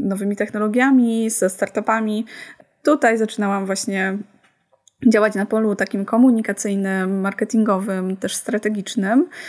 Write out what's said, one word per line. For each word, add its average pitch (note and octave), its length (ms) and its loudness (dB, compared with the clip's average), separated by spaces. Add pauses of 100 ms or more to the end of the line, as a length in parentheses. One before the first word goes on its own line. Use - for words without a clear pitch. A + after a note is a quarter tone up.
nowymi G3+ 280 -2
technologiami, A3+ 920 2
ze F#3+ 200 0
startupami. A3 760 -2 (560)
Tutaj B3+ 360 4
zaczynałam G3+ 480 -2
właśnie F#3+ 520 -2 (920)
działać G#3+ 220 4
na G3+ 120 0
polu A3 300 0
takim G3 280 -4
komunikacyjnym, G3 1160 2
marketingowym, G3 960 0
też F#3+ 180 -6
strategicznym. G#3+ 920 -2 (200)